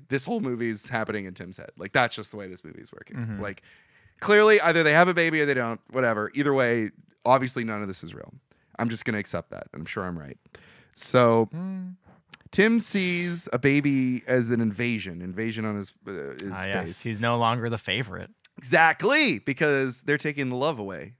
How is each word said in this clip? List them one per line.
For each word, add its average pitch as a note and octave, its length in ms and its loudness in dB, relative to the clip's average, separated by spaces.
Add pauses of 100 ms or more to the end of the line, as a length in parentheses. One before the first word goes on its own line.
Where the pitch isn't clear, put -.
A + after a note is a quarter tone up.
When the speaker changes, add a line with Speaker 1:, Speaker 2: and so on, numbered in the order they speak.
Speaker 1:
this C3+ 160 -2
whole A#3 160 -4
movie A#2+ 300 -4
is G#2+ 180 -8
happening G#2+ 380 -4
in F#2 80 -12
Tim's F2+ 240 -16
head." - 200 -16
Like, G2+ 140 -12
that's B2+ 240 2
just A2 160 -12
the A2 60 -14
way G2 100 -12
this F#2 160 -16
movie D#2 180 -18
is - 120 -20
working. - 240 -16
Speaker 2:
Mm-hmm. A2 240 -8
Speaker 1:
Like, G2+ 200 -8 (600)
clearly, G#3 400 6
either E3 220 4
they D3+ 100 6
have F3 160 8
a F3+ 40 0
baby E3 280 2
or D3 40 2
they C#3+ 80 0
don't, A#2 280 -2 (100)
whatever. A#2 420 0
Either C#3+ 200 2
way, A#2+ 380 2 (340)
obviously B2 400 4
none G#2+ 160 -6
of G2+ 80 -6
this - 160 -10
is E2+ 80 -14
real. - 200 -18 (460)
I'm A#2 80 0
just A2 160 -4
gonna A2 140 -2
accept G2 320 -6
that. G1+ 240 -14
I'm D#2+ 120 -12
sure F#2+ 200 -6
I'm F2 120 -6
right. C#2+ 200 -14 (580)
So A#2 580 4
Speaker 2:
Mm. F#3 420 -10 (560)
Speaker 1:
Tim A3+ 280 4
sees F3 720 -2
a B2+ 80 0
baby C#3 680 2
as B2 240 2
an A#2 100 2
invasion, G#2 600 -2
invasion A2 440 -6
on G#2+ 100 -4
his, G2+ 180 -10 (140)
uh, G#2 40 -10 (280)
his F#2+ 140 -8
Speaker 2:
Ah, F#2+ 120 -6
yes. F#2+ 180 -4
Speaker 1:
space. E2+ 180 -8
Speaker 2:
He's A2+ 180 -6
no A#2+ 180 0
longer A#2 320 0
the A2+ 80 -4
favorite. G#2+ 520 -6 (280)
Speaker 1:
Exactly, E3 800 4
because C3+ 640 0
they're C#3+ 140 0
taking C#3+ 320 -4
the B2+ 60 -4
love C3+ 240 -2
away, F#2+ 400 -10